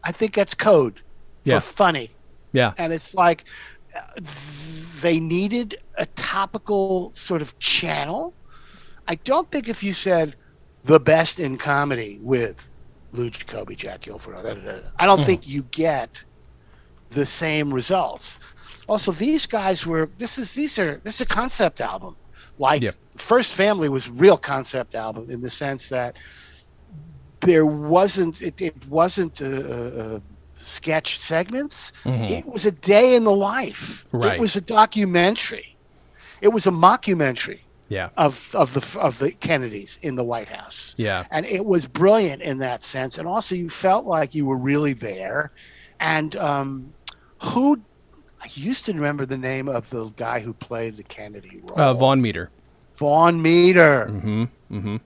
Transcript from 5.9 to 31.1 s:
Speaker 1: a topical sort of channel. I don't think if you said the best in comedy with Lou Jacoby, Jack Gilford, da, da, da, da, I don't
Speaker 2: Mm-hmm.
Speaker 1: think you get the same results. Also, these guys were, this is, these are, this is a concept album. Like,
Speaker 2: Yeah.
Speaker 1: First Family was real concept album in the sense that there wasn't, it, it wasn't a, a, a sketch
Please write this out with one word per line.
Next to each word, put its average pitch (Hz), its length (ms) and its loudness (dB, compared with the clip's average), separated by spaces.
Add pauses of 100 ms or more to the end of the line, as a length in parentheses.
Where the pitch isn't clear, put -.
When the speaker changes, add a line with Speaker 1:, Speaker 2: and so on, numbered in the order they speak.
Speaker 1:
a 151 80 -2 (100)
topical 196 1000 -2
sort 170 280 -4
of - 180 -12
channel. 170 760 -2 (760)
I 170 60 -2
don't 302 360 0
think 247 160 -4
if 226 160 -6
you 202 80 -2
said 165 440 0 (500)
the 156 140 8
best 160 420 2
in 131 160 -4
comedy 135 640 -2
with 117 480 -2 (440)
Lou 120 160 -6
Jacoby, 104 480 -12
Jack 101 240 -12
Gilford, 104 340 -16
da, - 60 -16
da, 110 140 -8
da, 101 180 -14
da, 95 40 -12 (220)
I 175 60 2
don't 190 140 8
Speaker 2:
Mm-hmm. 143 60 2
Speaker 1:
think 127 220 0
you 139 240 -6
get 151 380 -2 (1000)
the 143 140 0
same 151 480 -2
results. - 680 -4 (500)
Also, 208 240 0
these 262 320 0
guys 190 420 -2
were, 160 300 -2
this 226 200 -8
is, 240 160 -8
these 285 240 -4
are, 156 280 -2
this 214 100 -10
is - 60 -6
a 247 40 -2
concept - 540 0
album. 95 380 -8 (420)
Like, 143 220 2
Speaker 2:
Yeah. 104 100 -2 (260)
Speaker 1:
First - 380 2
Family 196 320 2
was 135 220 -4
real 160 280 8
concept 131 580 -6
album 113 360 -8
in 120 100 -10
the 123 80 -8
sense 139 380 -6
that 123 300 -6 (1200)
there 160 240 6
wasn't, 165 760 2
it, 175 200 -8
it 139 260 -8
wasn't 160 540 0
a, 139 40 -6 (280)
a, 117 440 -8
a 98 40 -12 (340)
sketch - 640 -6